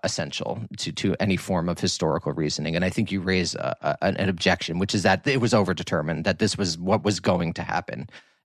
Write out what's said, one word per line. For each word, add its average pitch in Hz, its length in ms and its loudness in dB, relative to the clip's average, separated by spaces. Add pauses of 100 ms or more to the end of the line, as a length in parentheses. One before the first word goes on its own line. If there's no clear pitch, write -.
essential - 560 -4 (160)
to, - 160 -6
to - 260 0
any 98 160 2
form 87 320 0
of 87 100 0
historical 80 540 0
reasoning. 76 460 -2
And 87 80 2
I 92 40 0
think 104 220 -2
you 98 80 -2
raise 92 340 0
a, - 280 -4
a, 73 200 0
an, 92 140 2
an 98 140 0
objection, 85 500 0
which 98 160 0
is 98 80 2
that 92 240 2
it 135 140 2
was 117 100 2
overdetermined, 82 720 2
that 90 160 0
this 107 180 0
was 90 200 0
what 95 260 2
was 98 160 2
going 87 360 2
to - 80 -6
happen. - 440 -4 (380)